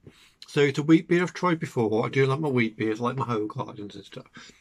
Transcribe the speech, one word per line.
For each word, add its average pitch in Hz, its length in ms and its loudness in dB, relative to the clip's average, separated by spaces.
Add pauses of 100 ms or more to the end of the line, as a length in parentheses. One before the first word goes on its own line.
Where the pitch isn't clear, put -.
(460)
So - 140 0
it's 131 180 4
a 151 60 -2
wheat 165 240 6
beer 175 160 2
I've 170 100 -6
tried 175 240 0
before. 117 480 0
I - 20 -4
do 135 160 2
like 135 140 0
my 156 100 -2
wheat 120 280 2
beers, 110 240 -2
I - 20 -2
like 123 140 -2
my 131 100 -4
Hoegaardens 107 720 -6
and - 80 -16
stuff. - 220 -18 (340)